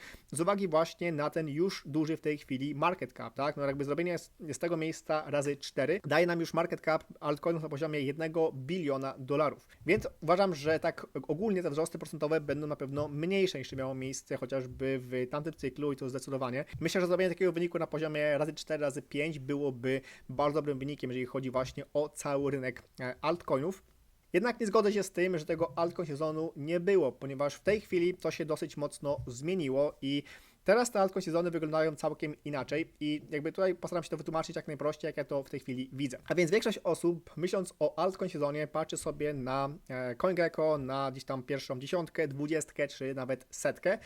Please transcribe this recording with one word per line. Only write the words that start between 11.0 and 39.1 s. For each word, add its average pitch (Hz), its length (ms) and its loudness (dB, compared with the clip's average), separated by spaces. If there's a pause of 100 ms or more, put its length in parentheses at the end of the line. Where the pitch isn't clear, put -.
ogólnie 185 360 0
te 170 60 0
wzrosty 156 280 -2
procentowe 156 440 0
będą 147 260 -2
na 151 80 -2
pewno 143 320 -4
mniejsze 175 520 2
niż 127 100 -10
to 143 60 -8
miało 131 200 -4
miejsce 131 420 -6
chociażby 131 600 -2
w 127 300 -2
tamtym 151 240 -4
cyklu 143 400 -2
i - 20 -2
to 131 140 -4
zdecydowanie. 131 560 -4 (140)
Myślę, 165 220 2
że 180 60 2
zrobienie 180 220 4
takiego 175 220 2
wyniku 170 280 0
na 160 80 0
poziomie 151 500 2
razy 151 160 2
cztery, 151 280 -4
razy 143 200 0
pięć 151 380 -2
byłoby 131 640 0 (280)
bardzo 143 300 2
dobrym 143 200 -2
wynikiem, 135 320 -4
jeżeli 127 140 -2
chodzi 131 260 -4
właśnie 127 420 -2
o 151 160 2
cały 143 420 0
rynek, 127 320 -4 (160)
e, 127 220 -4
altcoinów. 160 640 0 (500)
Jednak 180 260 2
nie - 60 0
zgodzę 202 280 4
się 202 100 2
z - 80 -6
tym, 180 260 2
że 156 80 -4
tego 165 320 0
altcoin 170 300 0
sezonu 156 480 -2
nie 160 240 0
było, 175 320 6
ponieważ 139 440 -2
w - 60 -18
tej 208 200 2
chwili 180 320 2
to 165 180 -2
się 160 140 -4
dosyć 151 320 -4
mocno 147 400 -2 (100)
zmieniło 143 760 0
i 139 220 0 (400)
teraz 240 280 4
te 202 100 4
altcoin 190 220 2
sezony 170 280 2
wyglądają 156 440 2
całkiem 151 400 -2 (100)
inaczej 147 540 -2
i 151 300 -2
jakby 151 220 -2
tutaj 185 240 2
postaram 170 280 -4
się - 60 -12
to 165 80 -4
wytłumaczyć 160 380 -4
jak 156 120 -6
najprościej, 151 420 -2
jak 147 80 -8
ja 151 60 -2
to 139 200 -2
w 135 60 -12
tej 143 100 -6
chwili 127 340 -6
widzę. 131 240 -2 (100)
A 156 80 2
więc 165 160 6
większość 214 320 4
osób, 170 540 0
myśląc 180 420 0
o 151 200 2
altcoin 180 320 0
sezonie, 147 360 0
patrzy 160 300 -2
sobie 147 360 -2